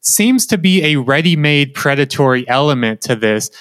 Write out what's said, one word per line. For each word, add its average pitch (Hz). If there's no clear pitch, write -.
seems 240
to 220
be 185
a 151
ready-made 143
predatory 139
element 123
to 127
this, 107